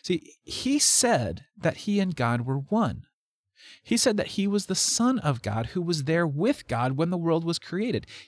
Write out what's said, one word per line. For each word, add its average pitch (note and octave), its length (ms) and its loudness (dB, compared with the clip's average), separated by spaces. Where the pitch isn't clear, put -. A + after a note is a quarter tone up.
See, - 300 -4
he C#4 340 0
said B2+ 640 2
that - 200 0
he G3+ 200 0
and F#3 160 0
God A#2+ 280 0
were C3+ 180 -2
one. F#3+ 420 -2
He - 140 0
said A#3 200 4
that - 120 -2
he G3 180 -2
was G3+ 200 0
the F#3+ 100 -2
Son B3 420 2
of C#3+ 240 -2
God A2 240 -2
who F3+ 160 -4
was E3 220 -2
there E3 220 2
with E3 420 0
God B2 240 0
when D#3+ 180 0
the F3+ 80 -2
world E3 260 2
was E3 140 -2
created. F#3+ 480 -4